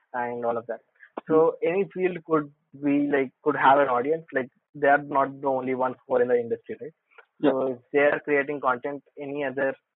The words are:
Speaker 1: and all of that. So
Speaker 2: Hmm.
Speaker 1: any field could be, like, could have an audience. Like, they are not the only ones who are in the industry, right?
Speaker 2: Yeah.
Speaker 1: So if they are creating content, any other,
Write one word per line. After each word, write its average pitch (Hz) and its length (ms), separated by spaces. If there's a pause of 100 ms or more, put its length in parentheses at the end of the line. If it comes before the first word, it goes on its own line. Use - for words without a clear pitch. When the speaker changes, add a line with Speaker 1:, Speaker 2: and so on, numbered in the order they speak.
(140)
Speaker 1:
and 120 300
all 117 140
of 113 100
that. 110 140 (460)
So 160 340
Speaker 2:
Hmm. 160 80
Speaker 1:
any 190 240
field 185 320
could 151 260 (320)
be, 143 240
like, 139 240 (120)
could 147 120
have 139 240
an 143 80
audience. 139 460
Like, 135 160 (260)
they 143 140
are 143 80
not 139 440
the 143 60
only 131 280
ones 123 200 (100)
who 127 120
are 123 40
in 123 60
the 123 120
industry, 113 420
right? 147 120 (460)
Speaker 2:
Yeah. 147 120
Speaker 1:
So 131 160
if 127 100 (160)
they 147 60
are 147 200
creating 143 400
content, 135 420 (160)
any 143 280
other, 135 280 (240)